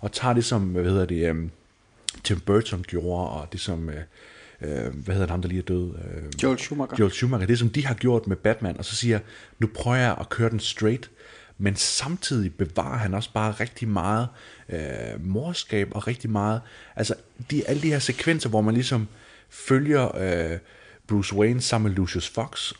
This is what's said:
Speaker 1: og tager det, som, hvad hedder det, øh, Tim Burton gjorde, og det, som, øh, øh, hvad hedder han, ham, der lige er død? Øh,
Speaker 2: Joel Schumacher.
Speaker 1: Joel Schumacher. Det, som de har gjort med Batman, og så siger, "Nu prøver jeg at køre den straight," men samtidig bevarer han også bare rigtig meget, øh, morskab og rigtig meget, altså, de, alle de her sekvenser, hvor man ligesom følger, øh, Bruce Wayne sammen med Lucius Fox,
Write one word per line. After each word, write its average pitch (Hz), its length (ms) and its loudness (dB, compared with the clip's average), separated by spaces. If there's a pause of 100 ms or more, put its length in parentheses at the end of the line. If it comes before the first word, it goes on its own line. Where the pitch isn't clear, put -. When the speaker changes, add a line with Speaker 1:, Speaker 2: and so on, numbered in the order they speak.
Speaker 1:
og 107 120 -6
tager 127 220 2
det, 117 100 4
som, 113 180 2
hvad 90 220 0
hedder 92 220 4
det, 85 280 2
øh, 82 140 -4 (760)
Tim 90 160 0
Burton 101 420 2
gjorde, 87 460 -2
og 76 240 -8
det, 92 80 -8
som, 82 300 -4
øh, 73 60 -8 (640)
øh, 76 100 -6
hvad 67 440 -4
hedder 95 60 2
han, 92 80 0
ham, 87 140 -2
der 90 60 -4
lige 90 100 -2
er 90 40 -4
død? 90 320 -2
Øh, 78 480 -8
Speaker 2:
Joel 131 160 2
Schumacher. 143 420 -6
Speaker 1:
Joel 101 120 6
Schumacher. 123 340 0
Det, 117 120 4
som 117 100 2
de 139 180 0
har 127 80 0
gjort 120 320 2
med 98 100 0
Batman, 107 420 0
og - 60 -8
så - 120 -6
siger, 117 220 2 (400)
"Nu 110 160 2
prøver 123 220 0
jeg 123 240 2
at - 80 -8
køre 117 220 2
den 113 100 0
straight," - 500 0 (480)
men 101 180 2
samtidig 127 800 0
bevarer 87 420 -2
han 104 180 0
også 104 200 -4
bare 107 180 2
rigtig 110 360 -4
meget, 104 400 2 (400)
øh, 85 120 -6 (460)
morskab 107 640 -2
og 107 160 -6
rigtig 120 240 -4
meget, 107 300 0 (360)
altså, 113 180 0 (360)
de, 147 180 0
alle 143 140 0
de 160 60 2
her 151 100 2
sekvenser, 147 500 0
hvor 107 120 2
man 110 140 4
ligesom 120 340 2 (420)
følger, 139 680 2 (360)
øh, 85 60 -4 (500)
Bruce 104 260 2
Wayne 110 260 4
sammen 110 300 2
med 92 60 0
Lucius 90 320 0
Fox, - 520 -6